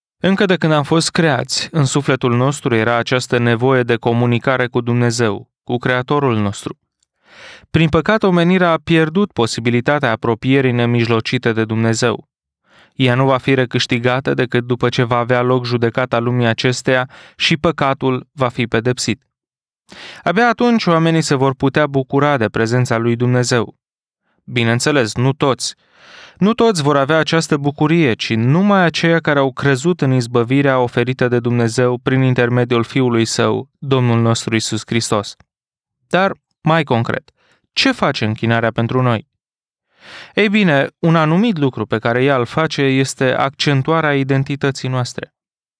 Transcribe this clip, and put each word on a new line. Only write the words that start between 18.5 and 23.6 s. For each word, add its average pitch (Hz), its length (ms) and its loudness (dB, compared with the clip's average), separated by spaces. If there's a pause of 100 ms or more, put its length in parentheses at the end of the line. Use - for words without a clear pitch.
pedepsit. 117 580 -4 (1000)
Abia 202 240 2
atunci 233 380 2
oamenii 165 360 2
se 151 140 0
vor 131 200 0
putea 143 320 0
bucura 139 500 0
de 107 120 0
prezența 117 480 0
lui 117 180 0
Dumnezeu. 123 600 0 (680)